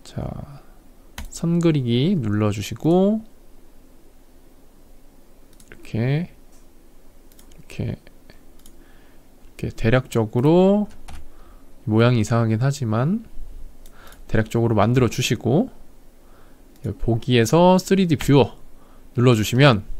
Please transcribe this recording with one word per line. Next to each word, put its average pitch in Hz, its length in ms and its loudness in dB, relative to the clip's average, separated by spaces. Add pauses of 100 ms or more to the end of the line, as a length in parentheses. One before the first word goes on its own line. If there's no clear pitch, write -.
자, - 180 -12 (1040)
선 170 320 -2
그리기 147 580 2
눌러주시고 113 1040 0 (2500)
이렇게, 135 600 -4 (1300)
이렇게, - 380 -10 (1500)
이렇게 - 300 -12
대략적으로 139 1120 2 (960)
모양이 117 360 2
이상하긴 110 400 0
하지만 135 640 -2 (1040)
대략적으로 113 460 0
만들어 113 340 2
주시고 131 600 -2 (1120)
여기 104 140 -8
보기에서 123 800 2
쓰리디 185 380 0
뷰어 135 400 2 (600)
눌러주시면 120 680 4 (160)